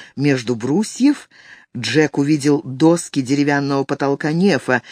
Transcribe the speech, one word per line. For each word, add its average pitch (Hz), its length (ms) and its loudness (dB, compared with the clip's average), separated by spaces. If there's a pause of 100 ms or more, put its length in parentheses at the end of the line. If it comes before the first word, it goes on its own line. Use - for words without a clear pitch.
(160)
между 127 400 0
брусьев, 196 720 -2 (480)
Джек 123 400 0
увидел 143 460 2
доски 151 580 0
деревянного 139 640 0
потолка 143 480 -2
нефа, 160 480 2 (120)